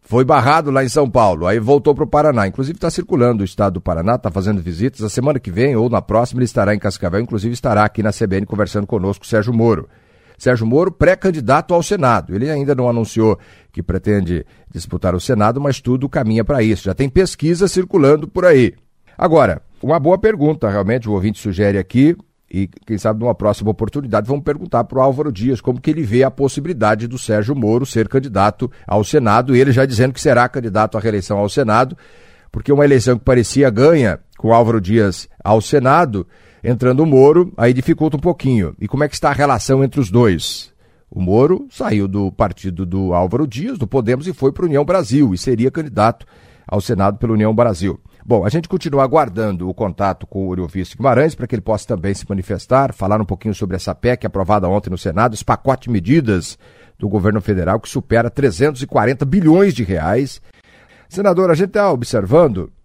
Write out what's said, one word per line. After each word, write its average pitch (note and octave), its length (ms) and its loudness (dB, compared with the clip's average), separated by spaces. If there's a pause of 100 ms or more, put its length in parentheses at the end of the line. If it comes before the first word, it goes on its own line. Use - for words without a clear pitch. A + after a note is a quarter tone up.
Foi - 240 0
barrado D3 460 2
lá C3+ 120 0
em B2+ 60 -2
São C#3 220 0
Paulo, F2+ 360 2
aí G#2+ 120 2
voltou C#3+ 360 2
pro C#3+ 120 -2
Paraná. C3+ 420 2
Inclusive C3+ 300 -8
tá E3 100 -4
circulando B2 540 0
o - 20 -2
estado F#2+ 300 -2
do F2+ 60 -8
Paraná, F2+ 360 -2
tá G#2+ 140 -6
fazendo F#2+ 320 -2
visitas. F2+ 400 -6
A G#2+ 80 -6
semana C3+ 280 -2
que G#2 120 -10
vem B2 260 0
ou A2+ 140 2
na G#2+ 100 0
próxima A#2+ 380 -2
ele B2+ 80 0
estará G#2+ 280 0
em G2+ 40 -4
Cascavel, F#2+ 420 -4
inclusive A2+ 320 -4
estará G#2+ 320 0
aqui G#2+ 180 -2
na G#2 80 0
C A2 160 -2
B F#2+ 120 -2
N G#2+ 80 -4
conversando G2+ 400 -4
conosco, G2 400 -4
Sérgio A2 260 0
Moro. A2+ 340 0 (520)
Sérgio A2+ 280 0
Moro, D#3 240 2
pré-candidato D#3+ 840 0
ao E3+ 80 2
Senado. A#2+ 520 0
Ele A#2+ 140 -2
ainda C#3+ 260 -2
não B2 140 0
anunciou A2 500 0 (320)
que F2+ 120 -10
pretende F2+ 640 -2 (240)
disputar - 440 -4
o F2+ 60 -2
Senado, A2+ 400 0
mas C#3+ 180 -2
tudo B2+ 300 -2
caminha A2+ 340 0
pra A#2+ 200 0
isso. A2 220 0
Já F#2 100 -2
tem C3+ 160 -2
pesquisa F3 580 0
circulando D#3 580 2
por F3+ 200 -2
aí. B2+ 260 6 (460)
Agora, C#3 420 2 (220)
uma D3+ 180 0
boa E3+ 160 2
pergunta, D#3+ 540 0
realmente, G#2 360 -2
o G#2+ 60 -2
ouvinte G#2 260 -2
sugere G2+ 380 0
aqui, C3+ 400 2 (340)
e F#2+ 160 -4 (200)
quem A2 100 -6
sabe A2 240 -2
numa A#2 140 0
próxima G#2 360 -2
oportunidade G#2+ 560 -4
vamos C#3+ 160 -4
perguntar D3 420 -4
pro B2+ 180 -2
Álvaro C#3 280 0
Dias A#2 300 -2
como B2 180 -2
que D#3 120 -2
ele D#3 100 -2
vê B2 220 2
a C3 80 2
possibilidade B2+ 760 -2
do B2 120 -10
Sérgio G#2+ 360 -2
Moro A#2+ 300 0
ser A2 240 -2
candidato B2 640 -2 (160)
ao G#2 180 0
Senado, B2 500 2
e A#2+ 60 6
ele C#3 100 4
já C3 140 4
dizendo B2+ 300 0
que - 60 -14
será B2 280 4
candidato A2 480 -2
à G#2+ 40 -2
reeleição G#2 360 -2
ao G2+ 140 -2
Senado, B2+ 440 0 (560)
porque A2+ 220 -2
uma C#3+ 140 6
eleição B2 320 4
que - 60 -12
parecia C3 440 2
ganha B2 500 2 (200)
com A2 160 2
Álvaro A#2 260 4
Dias G2+ 480 0 (160)
ao A2 160 4
Senado, C3 680 0 (380)
entrando B2+ 380 2
o E3 40 4
Moro, D3+ 480 6
aí B2 200 2
dificulta D#3 420 0
um C#3 40 -4
pouquinho. B2+ 600 -2
E G#2 80 -8
como D3 160 -2
é D3 40 -2
que - 60 -10
está - 140 -2
a C#3 60 0
relação C3+ 500 2
entre C3+ 160 -2
os G2+ 100 -2
dois? G#2 600 0 (380)
O - 100 -8
Moro C#3 500 2
saiu G#2 380 -2
do F#2+ 240 -4
partido F#2 540 -6
do F#2 260 -4
Álvaro F#2 340 0
Dias, D#3+ 300 -8
do B2+ 100 -4
Podemos, B2+ 400 -2
e F#3 60 -8
foi C3+ 200 -2
pro - 120 -6
União D3 220 0
Brasil, C#3 480 2
e F2+ 40 -6
seria B2+ 320 0
candidato A#2 540 -2 (420)
ao G2 140 -4
Senado G2 380 -2
pela A2+ 160 -2
União G#2+ 200 0
Brasil. G2+ 460 -2 (260)
Bom, G#2 180 2
a G#2+ 60 2
gente E3 180 -4
continua C#3+ 360 0
aguardando G#2 680 -2
o - 20 -8
contato G2 540 -4
com G2 180 -8
o F#2 60 -6
Oriovisto F2+ 480 -6
Guimarães, B2 360 2
para A#2+ 120 -10
que - 80 -6
ele G#2 80 -6
possa A2 240 -4
também G2 260 -4
se - 160 -10
manifestar, A2 640 -2
falar G#2 300 -2
um - 20 -2
pouquinho G2 300 -6
sobre F#2+ 200 -6
essa F#2 200 -6
pec A#2+ 320 -2
aprovada F#2+ 420 0
ontem F#2+ 220 -2
no F#2 80 -6
Senado, G#2+ 340 -2
esse G#2 120 -12
pacote C3 400 -2
de B2 60 -8
medidas G#2+ 680 0 (400)
do A2 100 -6
governo G#2 320 0
federal F#2+ 400 -2
que - 80 -20
supera A#2 400 -2
trezentos C3 540 0
e C#3 40 -8
quarenta B2 380 0
bilhões F3 480 4
de A#2+ 100 -4
reais. F#2+ 600 -4 (680)
Senador, F#3 420 0
a D#3+ 40 6
gente F#3 160 0
tá G3+ 200 0
observando A#2 800 0 (140)